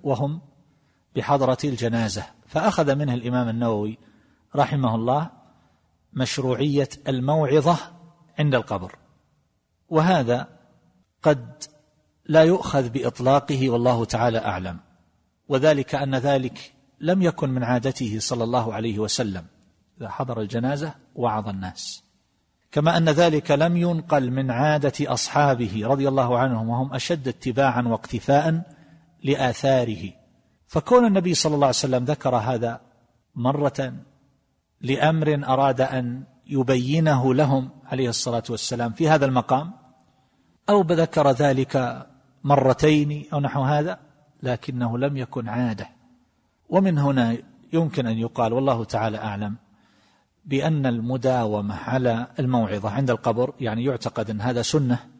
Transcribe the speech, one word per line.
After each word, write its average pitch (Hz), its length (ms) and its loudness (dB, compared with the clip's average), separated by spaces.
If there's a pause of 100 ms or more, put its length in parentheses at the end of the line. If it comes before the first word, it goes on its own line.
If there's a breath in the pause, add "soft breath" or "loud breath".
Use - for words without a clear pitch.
وهم 143 380 -2 (760)
بحضرة 131 480 2
الجنازة. 113 600 -2 (220)
فأخذ 160 480 0
منه 139 200 -2
الإمام 120 340 -2
النووي 113 500 -2 (580 soft breath)
رحمه 135 380 0
الله 123 360 -2 (840 soft breath)
مشروعية 131 760 -2 (200)
الموعظة 147 720 2 (600)
عند 147 160 2
القبر، 98 420 -4 (920)
وهذا 156 600 2 (720)
قد 131 420 0 (600)
لا 160 180 6
يؤخذ 160 460 2
بإطلاقه 131 840 0
والله 120 340 2
تعالى 113 340 0
أعلم، 92 420 -6 (680)
وذلك 139 460 2
أن 135 200 -2
ذلك 131 600 -2 (260)
لم 180 220 0
يكن 156 280 0
من 127 120 -2
عادته 123 560 -2
صلى 120 260 -4
الله 117 300 -2
عليه 110 240 -4
وسلم. 101 480 -4 (520)
إذا 117 100 -12
حضر 120 320 -6
الجنازة 127 540 -4 (200)
وعظ 110 340 -2
الناس، 95 560 -10 (680)
كما 160 240 2
أن 165 120 2
ذلك 156 420 2
لم 160 260 2
ينقل 160 540 0
من 131 200 -2
عادة 143 640 0
أصحابه 120 720 0
رضي 135 220 2
الله 127 300 2
عنهم، 120 300 0
وهم 131 260 -2
أشد 135 340 -4
اتباعاً 123 540 0
واقتفاء 139 920 0 (460 soft breath)
لآثاره. 123 880 0 (540)
فكون 240 400 4
النبي 185 280 2
صلى 151 200 0
الله 143 120 4
عليه 123 100 2
وسلم 127 280 0
ذكر 135 320 0
هذا 117 440 -2 (540)
مرة 131 600 -2 (840)
لأمر 147 640 0
أراد 135 360 2
أن 131 440 -2 (220)
يبينه 131 880 2
لهم 135 360 2 (140)
عليه 131 240 -2
الصلاة 117 420 -2
والسلام 117 420 -4
في 156 160 0
هذا 147 180 4
المقام، 135 460 0 (960)
أو 208 140 6
ذكر 160 480 2
ذلك 131 760 0 (380)
مرتين 147 880 4
أو 147 80 -2
نحو 139 220 -2
هذا، 151 360 0 (440)
لكنه 123 560 -4
لم 139 180 -2
يكن 123 320 -8
عادة. 113 400 -4 (800)
ومن 185 300 2
هنا 131 380 2 (360)
يمكن 160 340 0
أن 113 120 -2
يقال 113 340 -2
والله 123 320 0
تعالى 107 340 -2
أعلم 104 380 -6 (880 soft breath)
بأن 139 420 0
المداومة 117 880 -2
على 123 500 -2 (120)
الموعظة 110 520 0
عند 131 200 -2
القبر، 120 500 0
يعني 117 240 -2
يعتقد 117 460 -4
أن 107 100 -6
هذا 120 220 -2
سنة، 127 360 0 (220)